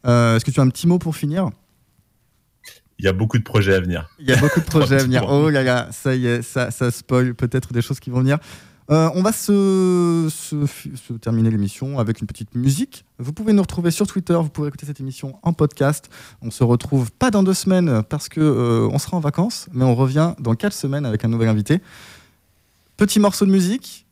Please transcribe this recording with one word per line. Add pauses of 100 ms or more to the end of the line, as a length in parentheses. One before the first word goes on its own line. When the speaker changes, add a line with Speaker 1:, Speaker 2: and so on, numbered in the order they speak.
Speaker 1:
Euh,
est-ce
que
tu
as
un
petit
mot
pour
finir ? (1500)
Speaker 2:
Il
y
a
beaucoup
de
projets
à
venir. (100)
Speaker 1:
Il
y
a
beaucoup
de
projets
à
venir.
Speaker 2:
Pratiquement.
Speaker 1:
Oh
là
là,
ça
y
est,
ça,
ça
spoil
peut-être
des
choses
qui
vont
venir. (520)
Euh,
on
va
se,
se,
se
terminer
l'émission
avec
une
petite
musique. (120)
Vous
pouvez
nous
retrouver
sur
Twitter,
vous
pouvez
écouter
cette
émission
en
podcast. (320)
On
se
retrouve
pas
dans
deux
semaines
parce
que,
euh,
on
sera
en
vacances,
mais
on
revient
dans
quatre
semaines
avec
un
nouvel
invité. (1200)
Petit
morceau
de
musique.